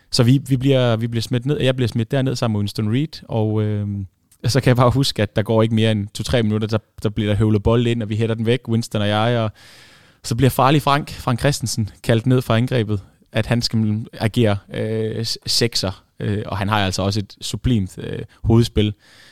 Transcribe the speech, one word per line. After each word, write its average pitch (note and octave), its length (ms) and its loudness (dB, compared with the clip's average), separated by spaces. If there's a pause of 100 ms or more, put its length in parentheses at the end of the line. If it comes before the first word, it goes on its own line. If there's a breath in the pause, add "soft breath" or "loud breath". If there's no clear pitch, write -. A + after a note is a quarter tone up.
(120)
så B2+ 120 2
vi, C3 240 4
vi C3+ 100 0
bliver, B2+ 380 2
vi A2+ 120 -2
bliver A#2 140 -4
smidt B2 240 -4
ned, D3 160 0
jeg B2+ 140 2
bliver B2 140 0
smidt A2+ 220 -2
derned C3 240 0
sammen A#2+ 180 -2
med G#2 60 0
Winston G#2+ 340 -2
Reed, D3 340 -4
og, G#2+ 360 -2
øhm, G2+ 440 -4 (380)
så A#2+ 160 2
kan - 80 2
jeg B2+ 80 6
bare B2+ 140 6
huske, B2+ 300 0
at G2+ 140 -2
der A2 80 0
går A2+ 200 2
ikke A2+ 120 0
mere A2 160 4
end G#2 220 -2
to-tre A#2 300 -2
minutter, G#2+ 240 0
der, G#2+ 100 -2 (260)
der A2+ 60 0
bliver G#2 220 -2
der G2+ 60 0
høvlet G#2+ 260 2
bold A#2 240 4
ind, A#2 160 0
og G2+ 60 -6
vi A2 60 -2
hætter A2+ 200 0
den A2+ 100 -4
væk, A#2 220 2
Winston A2+ 340 -2
og G2+ 60 0
jeg, A2 320 2
og A2 120 -2 (720 loud breath)
så - 120 -4
bliver B2+ 140 4
farlig C#3 320 2
Frank, D3 300 0
Frank - 280 -4
Christensen, A#2+ 500 -2 (140)
kaldt A#2 220 2
ned B2+ 160 4
fra A2+ 160 2
angrebet, A2+ 440 0 (300)
at A2 140 -2
han A#2+ 160 0
skal A2 520 0
agere, G#2+ 440 2 (160)
øh, A2 520 -4
s-, - 200 -6
sekser, - 580 -2 (160)
øh, G#2+ 260 -4
og - 120 -6
han G2+ 120 -2
har G#2+ 80 2
altså F#2+ 240 -2
også G2 180 -2
et - 220 -8
sublimt, G#2 560 -2
øh, - 220 -8 (240 soft breath)
hovedspil. A2 500 2 (380 soft breath)